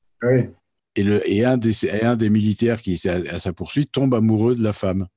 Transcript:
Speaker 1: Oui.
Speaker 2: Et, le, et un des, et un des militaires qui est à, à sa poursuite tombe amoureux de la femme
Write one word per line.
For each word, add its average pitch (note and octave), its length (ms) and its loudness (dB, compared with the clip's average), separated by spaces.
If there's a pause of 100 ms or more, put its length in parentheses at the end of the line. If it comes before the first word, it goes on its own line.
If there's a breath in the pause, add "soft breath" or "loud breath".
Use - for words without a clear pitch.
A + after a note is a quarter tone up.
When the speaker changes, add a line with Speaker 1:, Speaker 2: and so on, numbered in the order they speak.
(220)
Speaker 1:
Oui. A#2+ 260 2 (480)
Speaker 2:
Et, G2+ 80 0
le, G2+ 260 0
et G2+ 140 2
un B2+ 140 2
des, A2 280 0
et G#2 180 -2
un A#2+ 120 2
des A2 140 0
militaires G#2+ 520 0
qui F#2 120 -4
est E2+ 140 -6
à, F2 280 -4
à F#2 40 -6
sa F#2+ 120 -6
poursuite C#3+ 400 -4
tombe C3+ 220 0
amoureux A2 420 2
de A#2 80 -2
la G#2+ 100 2
femme F#2+ 440 -2